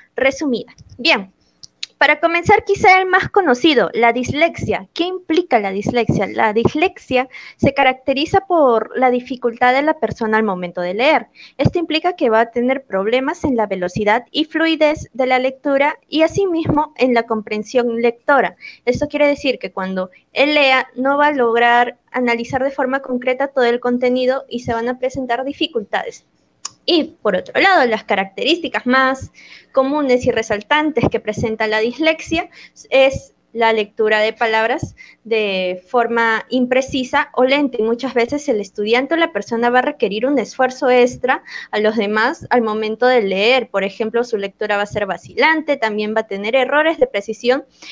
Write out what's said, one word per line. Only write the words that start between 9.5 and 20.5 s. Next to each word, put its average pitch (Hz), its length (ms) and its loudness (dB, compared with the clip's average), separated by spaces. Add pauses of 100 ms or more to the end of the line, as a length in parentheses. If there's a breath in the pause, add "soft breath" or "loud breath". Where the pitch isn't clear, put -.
de 262 80 2
la 311 180 0
persona 220 380 -2
al 220 60 2
momento 180 400 -4
de 180 100 -4
leer. 269 360 0 (280 loud breath)
Esto - 220 0
implica 320 340 -2
que 330 160 0
va 220 120 4
a 226 100 0
tener 254 340 -2
problemas 247 600 -2
en 269 120 0
la 214 100 0
velocidad 202 640 -2
y 311 140 -2
fluidez 311 680 0
de 254 120 -2
la 254 120 2
lectura 269 680 0
y 294 140 -2
asimismo 320 800 0
en 254 160 2
la 233 80 4
comprensión 226 800 -2
lectora. 240 540 2 (280 loud breath)
Esto 254 240 -2
quiere 294 180 0
decir 285 320 -2
que 190 140 -10
cuando 190 380 -6 (240 soft breath)
él 294 180 2